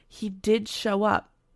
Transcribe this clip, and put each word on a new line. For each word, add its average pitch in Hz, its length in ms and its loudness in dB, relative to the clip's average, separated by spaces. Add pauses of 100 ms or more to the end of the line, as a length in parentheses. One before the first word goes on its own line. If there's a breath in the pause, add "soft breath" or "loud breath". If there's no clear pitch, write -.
He - 220 -10
did 214 400 0
show 202 340 -2
up 202 280 0 (260)